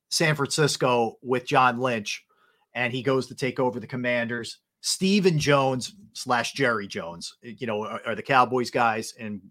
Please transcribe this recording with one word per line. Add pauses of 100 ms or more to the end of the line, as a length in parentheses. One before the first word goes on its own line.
San
Francisco
with
John
Lynch, (480)
and
he
goes
to
take
over
the
Commanders. (240)
Stephen
Jones (200)
slash
Jerry
Jones,
you
know,
are,
are
the
Cowboys
guys,
and